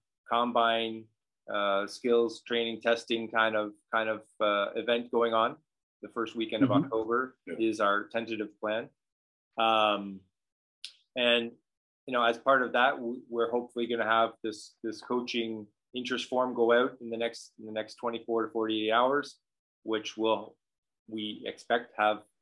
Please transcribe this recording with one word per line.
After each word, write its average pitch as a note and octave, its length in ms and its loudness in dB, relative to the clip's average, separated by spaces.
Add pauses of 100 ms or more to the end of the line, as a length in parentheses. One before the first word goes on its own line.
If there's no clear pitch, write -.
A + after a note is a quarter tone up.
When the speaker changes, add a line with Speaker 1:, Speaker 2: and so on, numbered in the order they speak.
(300)
Speaker 1:
combine, A2+ 760 0 (480)
uh, G2+ 340 0
skills A#2 580 0
training, A2+ 360 -4
testing A#2 480 0
kind A2 260 2
of, G#2+ 160 -2 (220)
kind A2 160 0
of, G#2+ 120 -4 (200)
uh, G2+ 340 2
event A#2 360 -2
going A#2 220 2
on. A#2 220 2 (460)
The G#2 80 -12
first A2+ 260 -6
weekend A2+ 280 -2
of - 60 6
Speaker 2:
Mm-hmm. G#2 160 2
Speaker 1:
October A#2 520 -2 (100)
Speaker 3:
Yeah. E2+ 120 -8
Speaker 1:
is A2 200 0
our G#2 300 2
tentative A2 400 -6 (100)
plan. A2 300 -4 (680)
Um, G#2+ 640 2 (960)
and, A#2+ 360 2 (560)
you C3+ 60 -8
know, A#2+ 100 4
as A#2 140 4
part C3+ 240 4
of A#2 120 -2
that, B2 240 4
w-, A#2+ 320 -6
we're A#2 200 0
hopefully A#2+ 380 -4
gonna A#2 180 -2
have A2+ 260 2 (120)
this, - 400 -10
this A2 160 -8
coaching A#2 680 -4 (280)
interest B2 340 -6
form B2+ 260 -2
go A#2 200 4
out B2+ 260 2
in A#2 100 -12
the A2+ 80 -6
next, A#2 400 -8
in A2 80 -18
the A2 60 -12
next G#2+ 240 -8
twenty-four A#2 520 -4
to - 40 -14
forty-eight A2 400 -2
hours, C3 460 0 (460)
which A2 340 -4
will, G#2+ 400 0 (500)
we G#2+ 380 -8
expect, - 520 -4
have G#2+ 220 2 (220)